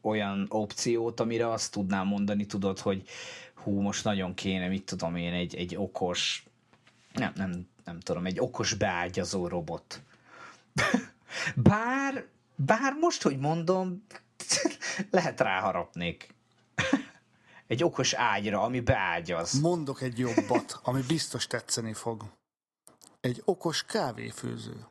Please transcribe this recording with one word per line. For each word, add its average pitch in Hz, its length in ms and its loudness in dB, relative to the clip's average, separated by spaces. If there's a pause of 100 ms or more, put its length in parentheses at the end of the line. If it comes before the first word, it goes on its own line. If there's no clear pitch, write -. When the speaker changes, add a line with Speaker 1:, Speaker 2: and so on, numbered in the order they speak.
Speaker 1:
olyan 101 460 2
opciót, 113 680 0
amire 117 300 2
azt 113 220 -2
tudnám 98 360 2
mondani, 101 380 2
tudod, 98 340 0
hogy 98 280 0 (460)
hú, 98 280 0
most 101 220 0
nagyon 95 300 0
kéne, 92 340 0
mit 95 180 -2
tudom 87 300 -2
én, 87 180 0
egy, 87 220 -2
egy 87 200 -4
okos, 92 720 -2 (680)
nem, 107 220 0
nem, 90 320 -4 (160)
nem 85 160 -10
tudom, 87 260 -2
egy 92 140 -2
okos 120 340 0
beágyazó 90 760 0
robot. 85 540 -6 (760)
<laughs> - 60 2 (760)
Bár, 240 720 4 (300)
bár 220 440 2
most, 339 220 2
hogy 139 160 2
mondom, 175 680 0 (480)
<laughs> - 580 -2
lehet 160 300 2
ráharapnék. 92 960 0 (420)
<laughs> - 360 0 (560)
Egy 127 160 2
okos 143 300 2
ágyra, 104 480 2
ami 123 180 0
beágyaz. 90 800 2
Speaker 2:
Mondok 156 420 0
egy 123 160 -4
jobbat, 120 680 0
ami 131 240 2
biztos 151 400 -2
tetszeni 113 460 -2
fog. 110 300 -6 (1000)
Egy 123 240 -2
okos 175 380 0
kávéfőző. 113 1080 -4